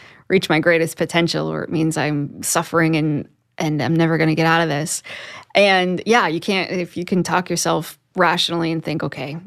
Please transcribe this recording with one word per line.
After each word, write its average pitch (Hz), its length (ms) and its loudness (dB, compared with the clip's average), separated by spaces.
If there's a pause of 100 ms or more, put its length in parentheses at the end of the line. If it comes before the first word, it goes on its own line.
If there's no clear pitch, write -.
(280)
reach 185 200 2
my 156 120 2
greatest 165 360 2
potential, 165 560 0
or 156 120 -6
it - 80 -10
means 160 260 0
I'm 147 460 -4
suffering 165 520 2
and, 151 320 0 (300)
and 151 240 0
I'm 143 140 0
never 165 240 2
gonna 160 160 2
get 160 100 2
out 165 160 2
of 165 80 0
this. 151 320 -4 (540)
And 185 500 4
yeah, 220 220 4
you 165 120 -2
can't, 190 300 -2
if 180 280 -6
you 175 60 -4
can 180 200 0
talk 175 260 -2
yourself 165 480 -2 (180)
rationally 170 560 2
and 165 120 -4
think, 151 180 -4
"Okay, 147 460 -8